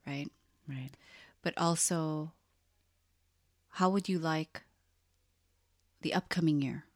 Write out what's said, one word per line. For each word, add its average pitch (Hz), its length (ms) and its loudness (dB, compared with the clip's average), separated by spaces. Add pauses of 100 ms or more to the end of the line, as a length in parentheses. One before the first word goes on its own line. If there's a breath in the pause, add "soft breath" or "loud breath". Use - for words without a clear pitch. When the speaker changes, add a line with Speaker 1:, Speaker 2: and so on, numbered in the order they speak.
Speaker 1:
Right? 143 200 -6 (400)
Speaker 2:
Right. 135 240 -10 (520 loud breath)
Speaker 1:
But 165 140 -2
also, 160 720 0 (1400)
how 185 200 2
would 196 200 0
you 180 100 2
like 160 440 -2 (1400)
the - 120 -2
upcoming 160 480 2
year - 240 -6 (100)